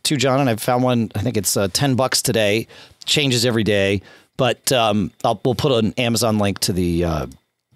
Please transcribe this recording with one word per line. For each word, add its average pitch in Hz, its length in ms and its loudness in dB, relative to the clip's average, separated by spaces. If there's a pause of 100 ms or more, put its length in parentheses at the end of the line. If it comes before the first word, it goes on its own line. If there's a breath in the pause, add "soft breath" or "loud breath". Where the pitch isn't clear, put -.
too, 156 140 0
John, 131 220 2
and 135 100 2
I've 110 120 -2
found 127 220 0
one. 120 320 0
I 104 40 -4
think 113 180 -2
it's, - 180 -2
uh, 101 160 0
ten 139 240 0
bucks 127 260 0
today. 110 460 0 (380 loud breath)
Changes 123 400 0
every 113 180 2
day. 101 380 2 (360 loud breath)
But, 123 340 -2
um, 107 400 0 (120)
I'll, 117 220 0
we'll 127 80 2
put 135 180 0
an 113 260 2
Amazon 117 420 0
link 101 200 0
to 107 140 -4
the, 87 300 0
uh, 76 240 -4 (480)